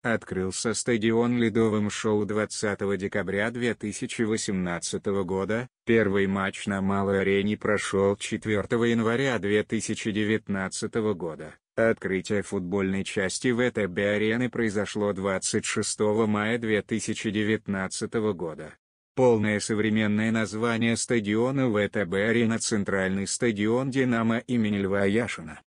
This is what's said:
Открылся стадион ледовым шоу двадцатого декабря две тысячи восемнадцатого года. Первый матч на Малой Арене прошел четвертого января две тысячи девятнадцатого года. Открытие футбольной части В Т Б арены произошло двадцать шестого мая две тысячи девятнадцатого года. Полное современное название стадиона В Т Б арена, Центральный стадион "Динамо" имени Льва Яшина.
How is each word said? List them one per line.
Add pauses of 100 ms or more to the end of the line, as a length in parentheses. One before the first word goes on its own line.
Открылся
стадион
ледовым
шоу
двадцатого
декабря
две
тысячи
восемнадцатого
года. (160)
Первый
матч
на
Малой
Арене
прошел
четвертого
января
две
тысячи
девятнадцатого
года. (180)
Открытие
футбольной
части
В
Т
Б
арены
произошло
двадцать
шестого
мая
две
тысячи
девятнадцатого
года. (420)
Полное
современное
название
стадиона
В
Т
Б
арена,
Центральный
стадион
"Динамо"
имени
Льва
Яшина.